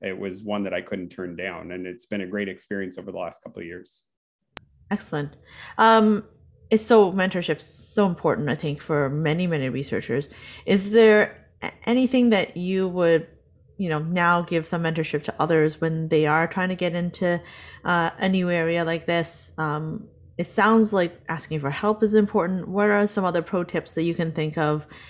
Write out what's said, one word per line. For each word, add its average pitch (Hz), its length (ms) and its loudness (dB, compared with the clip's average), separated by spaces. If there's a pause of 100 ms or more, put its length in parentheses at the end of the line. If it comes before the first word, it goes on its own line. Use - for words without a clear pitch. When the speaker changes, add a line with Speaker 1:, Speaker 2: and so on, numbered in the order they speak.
Speaker 1:
it 95 160 -8
was 98 260 -8
one 104 200 -4
that 92 100 -6
I 90 80 -4
couldn't 92 280 -8
turn 87 260 -10
down. 87 360 -10
And 90 140 -10
it's 90 200 -14
been 101 160 -6
a 92 60 -8
great 101 220 -4
experience 92 480 -8
over 95 140 -14
the 87 60 -10
last 87 260 -10
couple - 180 -16
of 87 40 -12
years. 90 400 -18 (840)
Speaker 2:
Excellent. 147 440 -6 (420)
Um, 220 480 6 (440)
it's 220 160 2
so, 208 260 6
mentorship's 185 540 -2
so - 400 -2
important, 156 440 0
I 131 60 -2
think, 147 260 -6
for 147 280 -2
many, 156 360 -2
many 147 240 -2
researchers. 131 600 -4 (360)
Is 196 260 2
there 214 560 6 (140)
a-, - 100 -6 (140)
anything 247 460 4
that 190 260 0
you 185 320 0
would, 170 380 2 (500)
you 185 120 -2
know, 156 100 0
now 175 420 2
give 165 260 -2
some 170 160 -2
mentorship 160 400 -2
to - 160 -8
others 156 400 2
when 160 300 -2
they 156 160 4
are 156 220 2
trying 185 220 -2
to 185 60 -6
get 175 180 -2
into, 175 480 -2 (440)
uh, 170 320 2
a 190 100 -2
new 185 220 0
area 170 340 0
like 165 220 -4
this? 170 520 -4
Um, 156 500 -4 (300)
it 175 100 -4
sounds 220 460 4
like 175 260 0 (100)
asking 156 300 -6
for 139 100 -4
help 214 320 -2
is 214 140 4
important. 190 520 2
What 202 220 0
are 208 180 4
some 202 180 -2
other 175 160 0
pro 175 220 -2
tips 170 300 -6
that 165 100 -2
you 170 120 0
can 165 160 -2
think 156 260 -4
of, 151 280 0 (240)